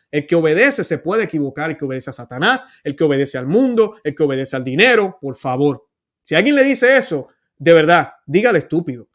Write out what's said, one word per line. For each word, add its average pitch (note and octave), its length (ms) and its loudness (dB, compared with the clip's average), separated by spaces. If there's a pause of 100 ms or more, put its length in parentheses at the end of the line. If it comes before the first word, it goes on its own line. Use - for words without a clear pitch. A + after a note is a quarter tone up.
(100)
el D3 160 -4
que - 80 -2
obedece E3+ 500 2
se D#3 140 -4
puede G#3+ 240 -4
equivocar, D3+ 480 -6
el D#3 60 -8
que D3+ 100 -12
obedece C3 240 -8
a - 20 -10
Satanás, C3 540 -4 (180)
el C#3+ 120 -6
que E3+ 80 -2
obedece C#3 340 0
al B2+ 80 -8
mundo, A3 560 0
el D3+ 120 -4
que D#3 100 -2
obedece C3+ 320 -2
al C3 80 -6
dinero, G3 560 2
por C3+ 160 -10
favor. C#3 500 -2 (360)
Si - 120 -6
alguien A#3 220 2
le C4+ 80 6
dice C4 320 2
eso, D3 320 -4 (280)
de D#3 160 4
verdad, D#3+ 380 4 (160)
dígale G3 320 2
estúpido. D3 560 -6